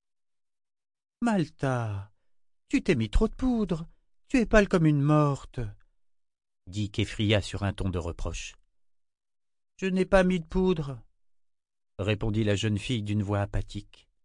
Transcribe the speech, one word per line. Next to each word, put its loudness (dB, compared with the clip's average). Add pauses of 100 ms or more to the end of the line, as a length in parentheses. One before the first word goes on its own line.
(1200)
Malta, -2 (560)
tu 0
t'es 2
mis 0
trop 4
de -8
poudre. -2 (400)
Tu 0
es 4
pâle 4
comme 2
une 4
morte, 2 (1040)
dit -4
Kefria 0
sur -8
un 0
ton -4
de -4
reproche. -6 (1200)
Je -4
n'ai 0
pas 4
mis 2
de -10
poudre, -2 (1000)
répondit -2
la 2
jeune 0
fille -4
d'une -2
voix 0
apathique. -6 (140)